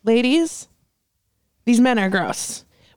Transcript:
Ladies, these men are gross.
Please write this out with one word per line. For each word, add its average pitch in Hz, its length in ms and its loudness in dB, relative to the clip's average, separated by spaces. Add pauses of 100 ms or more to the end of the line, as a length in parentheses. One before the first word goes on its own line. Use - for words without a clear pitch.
Ladies, 254 640 0 (960)
these 233 160 2
men 247 180 4
are 196 120 0
gross. - 560 -6 (320)